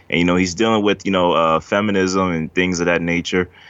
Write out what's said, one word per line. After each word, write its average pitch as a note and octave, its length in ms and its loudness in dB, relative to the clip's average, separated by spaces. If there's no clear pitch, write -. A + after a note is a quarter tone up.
And, D#2+ 80 0
you F2 80 2
know, F2 100 2
he's F#2 180 0
dealing A2 280 0
with, G2+ 240 -2
you G2 60 0
know, F2+ 200 2
uh, D#2+ 280 2
feminism F#2+ 720 0
and D#2+ 200 -6
things F2+ 280 -2
of E2+ 60 -2
that F2 140 2
nature. E2+ 480 -2